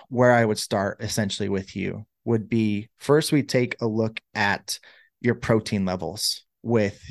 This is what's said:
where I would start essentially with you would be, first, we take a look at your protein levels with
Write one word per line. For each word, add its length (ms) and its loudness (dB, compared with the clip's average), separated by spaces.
where 220 6
I 120 6
would 140 0
start 460 -2
essentially 460 -2
with 260 -4
you 320 -6
would 240 0
be, 480 0
first, 340 2
we 120 2
take 360 -2
a 80 -2
look 320 -2
at 460 -2
your 140 0
protein 500 0
levels 580 -4
with 500 0